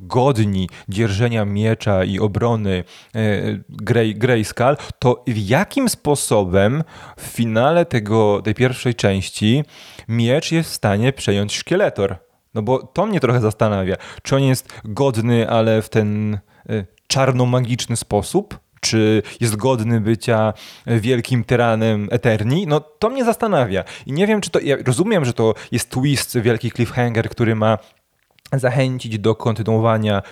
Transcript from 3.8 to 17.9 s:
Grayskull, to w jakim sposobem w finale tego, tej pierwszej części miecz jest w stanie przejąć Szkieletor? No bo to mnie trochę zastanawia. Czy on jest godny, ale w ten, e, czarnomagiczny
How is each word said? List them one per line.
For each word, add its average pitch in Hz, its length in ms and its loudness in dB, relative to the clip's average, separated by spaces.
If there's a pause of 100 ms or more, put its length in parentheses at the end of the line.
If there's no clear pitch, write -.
Grayskull, 120 580 0 (220)
to 127 280 0
w 113 120 -2 (100)
jakim 202 400 0
sposobem 110 960 0 (320)
w - 60 -20
finale 123 640 0
tego, 107 580 2
tej 107 100 0
pierwszej 127 400 0
części 104 680 0 (440)
miecz 120 440 0
jest 160 180 0
w - 40 -12
stanie 107 380 0
przejąć 104 440 -2
Szkieletor? 117 600 0 (380)
No 110 80 -4
bo 123 160 0
to - 280 -4
mnie 196 140 -2
trochę 123 200 2
zastanawia. 104 560 0 (260)
Czy - 140 0
on 135 60 2
jest 131 260 0 (160)
godny, 117 680 0
ale 110 320 2
w - 60 -10
ten, 107 500 -2 (320)
e, 104 260 -6 (100)
czarnomagiczny 123 920 0